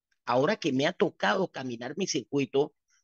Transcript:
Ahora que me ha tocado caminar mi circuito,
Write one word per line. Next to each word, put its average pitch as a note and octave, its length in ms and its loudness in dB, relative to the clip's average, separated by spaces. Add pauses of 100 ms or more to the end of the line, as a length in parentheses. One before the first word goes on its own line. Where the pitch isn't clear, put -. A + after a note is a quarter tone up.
(260)
Ahora C#3 300 2
que D#3+ 160 -2
me C3 140 2
ha F3 80 0
tocado F#3+ 580 0
caminar B2+ 460 -8
mi G3 100 -2
circuito, C#3 680 -2 (280)